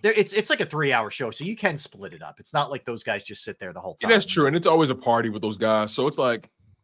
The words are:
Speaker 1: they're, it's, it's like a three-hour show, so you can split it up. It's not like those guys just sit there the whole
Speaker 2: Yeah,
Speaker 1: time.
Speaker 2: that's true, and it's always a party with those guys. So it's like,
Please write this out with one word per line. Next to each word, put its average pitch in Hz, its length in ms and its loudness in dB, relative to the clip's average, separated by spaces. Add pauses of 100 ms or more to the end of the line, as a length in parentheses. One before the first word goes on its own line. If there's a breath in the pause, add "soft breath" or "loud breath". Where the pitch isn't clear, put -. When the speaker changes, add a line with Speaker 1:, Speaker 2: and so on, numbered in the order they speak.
Speaker 1:
they're, 214 100 4
it's, 214 200 2
it's 214 160 0
like 311 120 0
a 175 40 2
three-hour 131 460 0
show, 120 220 -4
so - 120 -10
you 220 120 -6
can 170 220 -2
split 98 340 -12
it 80 100 -18
up. 76 160 -18
It's - 140 -20
not 143 180 0
like 131 140 -10
those 117 180 -6
guys 104 220 -4
just - 180 -12
sit 104 160 -10
there 92 140 -10
the 90 80 -14
whole 87 200 -10
Speaker 2:
Yeah, - 80 -4
Speaker 1:
time. 226 60 8
Speaker 2:
that's 202 120 4
true, 147 200 2
and 139 80 2
it's 170 140 2
always 160 220 6
a 127 40 2
party 117 360 2
with 107 120 -6
those 107 140 -4
guys. 107 360 2
So 131 140 0
it's 147 120 -2
like, 120 300 0 (340)